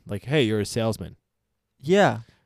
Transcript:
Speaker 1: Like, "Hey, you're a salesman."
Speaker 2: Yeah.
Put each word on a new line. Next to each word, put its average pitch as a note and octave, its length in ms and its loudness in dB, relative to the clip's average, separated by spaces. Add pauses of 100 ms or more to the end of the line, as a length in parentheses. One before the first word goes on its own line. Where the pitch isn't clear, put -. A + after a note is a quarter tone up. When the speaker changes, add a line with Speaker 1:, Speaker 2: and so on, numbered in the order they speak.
Speaker 1:
Like, G2+ 180 -8
"Hey, D3 180 0
you're G#2+ 180 0
a G2+ 60 -2
salesman." A2+ 500 -4 (640)
Speaker 2:
Yeah. D3+ 400 2 (260)